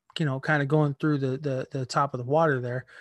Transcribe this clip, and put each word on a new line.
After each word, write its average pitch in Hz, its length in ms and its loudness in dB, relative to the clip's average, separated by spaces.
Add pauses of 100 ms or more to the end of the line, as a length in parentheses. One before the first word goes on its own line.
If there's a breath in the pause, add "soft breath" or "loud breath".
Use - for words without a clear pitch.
(200)
you 165 60 0
know, 135 160 0
kinda 147 240 0
going 147 300 4
through 151 240 0
the, 131 180 -2
the, 135 340 -4
the 131 140 -4
top 143 280 0
of 127 40 -6
the 123 120 -6
water 147 300 4
there. 123 260 -6 (160 soft breath)